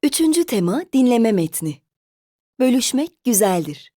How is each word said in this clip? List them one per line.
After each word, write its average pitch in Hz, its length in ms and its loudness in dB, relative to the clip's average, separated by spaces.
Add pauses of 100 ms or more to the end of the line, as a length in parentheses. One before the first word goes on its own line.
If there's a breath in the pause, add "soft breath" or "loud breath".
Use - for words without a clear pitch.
Üçüncü 320 420 0
tema 202 380 -2 (100)
dinleme 240 380 2
metni. 165 460 -4 (840)
Bölüşmek 262 640 -2
güzeldir. 185 760 -2